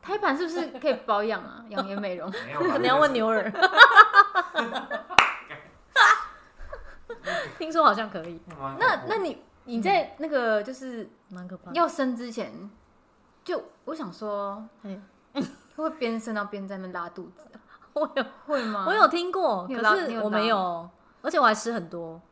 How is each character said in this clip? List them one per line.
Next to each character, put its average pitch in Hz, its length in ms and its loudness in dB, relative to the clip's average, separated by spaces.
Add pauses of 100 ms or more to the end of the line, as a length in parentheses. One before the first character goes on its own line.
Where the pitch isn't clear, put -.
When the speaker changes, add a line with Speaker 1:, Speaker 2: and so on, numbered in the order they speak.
Speaker 1:
胎 392 160 -6
盘 339 200 0
是 349 60 -4
不 330 80 -4
是 330 280 -6
可 302 100 -2
以 254 40 2 (120)
保 208 180 0
养 214 180 -2
啊？ - 240 -16
<laughs> 220 40 -20
养 196 180 -6
颜 196 140 -6
美 185 140 -6
容。 170 140 -8 (160)
Speaker 2:
没 - 60 -12
有 - 80 -6
吧。 339 180 0
Speaker 3:
<laughs> - 40 0
你 247 60 0
要 262 100 4
问 294 160 4
牛 220 140 0
儿。 220 240 0
<laughs> - 100 -2 (4000)
听 320 140 -8
说 320 120 2
好 226 100 6
像 214 160 -4
可 190 140 -10
以。 165 220 -12
Speaker 2:
蛮 165 120 -18
恐 135 160 -8
怖。 - 60 -12
Speaker 1:
那， 427 280 2
那 415 100 -2
你， 349 240 -6 (220)
你 233 180 -6
在 339 360 0
那 311 100 -8
个， 233 340 0
就 262 120 -10
是 254 360 -12 (200)
Speaker 3:
蛮 180 180 -14
可 185 80 -14
怕 - 160 -18
的。 262 40 -8
Speaker 1:
要 339 120 2
生 254 280 -2
之 240 140 -10
前， 202 400 -10 (760)
就 349 200 -4 (220)
我 311 100 -8
想 247 160 -10
说， 202 520 -8 (200)
Speaker 3:
嘿。 196 180 -12 (320)
Speaker 1:
会 277 80 -4 (340)
不 302 80 -8
会 320 80 -2
边 233 280 -4
生 220 160 -8
到 208 100 -4
边 202 220 -10
在 196 100 -10
那 190 40 -12
边 185 120 -12
拉 170 160 -6
肚 170 260 -14
子 - 180 -20
啊？ - 40 -20 (200)
Speaker 3:
<laughs> - 160 -20
我 294 220 -2
有， 262 100 0 (200)
Speaker 1:
会 285 200 -2
吗？ 208 200 -4
Speaker 3:
我 226 80 2
有 415 140 8
听 349 240 0
过， 254 380 0
Speaker 1:
你 - 60 -6
有 233 60 -4
拉， 214 100 4
Speaker 3:
可 330 140 2
是 233 140 -6
我 214 100 -2
没 214 100 0
有， - 40 0
Speaker 1:
你 220 40 0
有 220 100 2
拉 190 60 0 (200)
吗？ 175 80 -18 (300)
Speaker 3:
而 262 100 -4
且 330 80 2
我 262 60 12
还 220 100 8
吃 233 160 -6
很 175 180 -6
多 165 320 -12 (100)